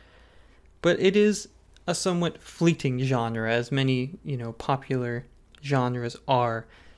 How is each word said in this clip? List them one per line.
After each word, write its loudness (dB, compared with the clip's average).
But 4
it 4
is 2
a -2
somewhat -2
fleeting 0
genre, 0
as 0
many, 0
you -6
know, -8
popular -4
genres -2
are. 0